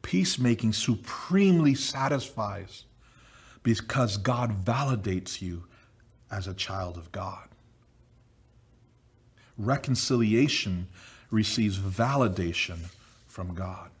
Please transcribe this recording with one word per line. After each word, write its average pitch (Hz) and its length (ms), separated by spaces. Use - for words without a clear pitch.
Peacemaking 123 680
supremely 165 1000
satisfies 123 1080
because 113 540
God 117 460
validates 110 800
you 87 220
as 95 160
a 92 80
child 92 420
of 85 140
God. 95 380
Reconciliation 117 1300
receives 107 480
validation 95 1040
from 90 260
God. 90 380